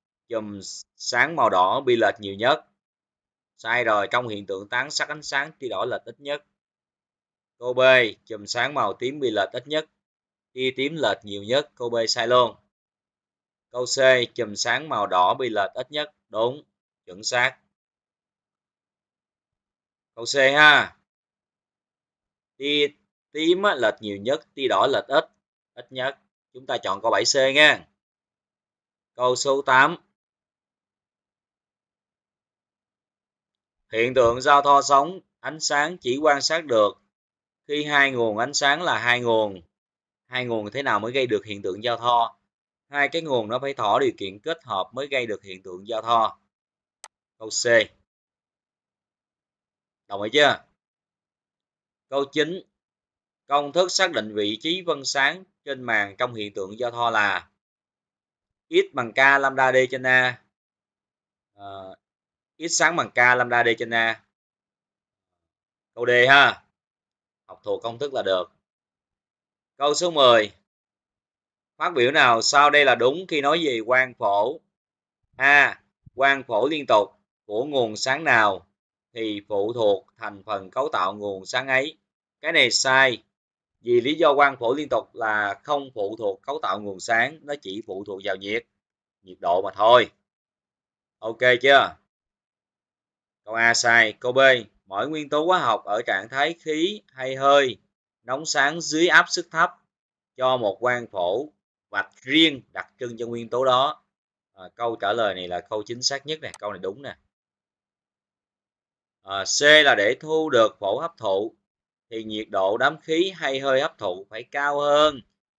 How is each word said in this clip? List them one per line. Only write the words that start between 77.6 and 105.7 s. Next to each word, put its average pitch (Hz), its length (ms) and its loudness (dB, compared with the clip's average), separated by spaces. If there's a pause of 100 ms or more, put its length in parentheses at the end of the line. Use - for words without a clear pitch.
nguồn 120 300 -2
sáng 135 280 -4
nào 107 440 2 (460)
thì 110 340 -6
phụ 107 260 -4
thuộc 104 320 0 (120)
thành 104 260 -14
phần 98 260 -8
cấu 135 240 -4
tạo 95 200 -2
nguồn 101 320 -8
sáng 127 220 -6
ấy. 135 300 -2 (440)
Cái 156 100 -6
này 135 200 2
sai. 131 520 2 (560)
Vì 120 220 2
lý 123 140 -2
do 143 200 4
quang 139 220 2
phổ 120 160 -2
liên 147 160 -6
tục 113 260 -4
là 107 480 -4
không 143 320 -6
phụ 107 220 -6
thuộc 104 240 -6
cấu 151 200 -8
tạo 98 180 -4
nguồn 101 200 -12
sáng, 120 420 -2
nó 143 200 -10
chỉ 98 260 -12
phụ 98 200 -10
thuộc 98 160 -10
vào 98 120 -4
nhiệt, 101 300 -8 (560)
nhiệt 92 200 -20
độ 90 220 0
mà 95 120 -6
thôi. 110 360 6 (1080)
Ok 110 200 -12 (220)
chưa? 127 360 4 (1500)
Câu 107 100 -14
A 117 200 2
sai. 113 400 2
Câu 123 180 -6
B, 127 80 0 (460)
mỗi 101 240 -6
nguyên 151 200 -8
tố 151 160 0
hóa 180 140 2
học 117 260 0
ở 107 200 -2
trạng 101 240 -4
thái 143 300 -2
khí 165 480 -4
hay 131 280 -10
hơi, 135 420 2 (460)
nóng 135 220 -8
sáng 151 360 -2
dưới 156 260 0
áp 165 220 6
suất 175 220 -6
thấp 165 240 0 (600)
cho 127 200 0
một 104 220 -2
quang 120 280 -2
phổ 101 420 -4 (400)
vạch 101 200 -6 (120)
riêng 143 400 2 (120)
đặc 92 260 -12
trưng 120 180 -10
cho 117 80 -8
nguyên 117 240 -10
tố 127 160 -2
đó. 131 380 0 (500)
À, 95 100 -20 (120)
câu 117 260 -6
trả 101 120 -2
lời 107 220 -2
này 90 120 -10
là 87 140 -6
câu 107 240 -8